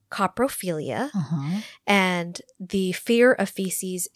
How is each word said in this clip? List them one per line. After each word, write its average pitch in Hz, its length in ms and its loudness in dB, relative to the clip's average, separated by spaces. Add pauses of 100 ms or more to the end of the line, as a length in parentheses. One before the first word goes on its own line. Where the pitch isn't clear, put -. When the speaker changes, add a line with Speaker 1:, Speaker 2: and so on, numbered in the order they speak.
(100)
Speaker 1:
coprophilia. 185 1040 -2
Speaker 2:
Uh-huh. 160 460 -2 (260)
Speaker 1:
And 180 540 2 (180)
the 185 340 -2
fear 240 400 4
of 190 160 0
feces 185 680 -6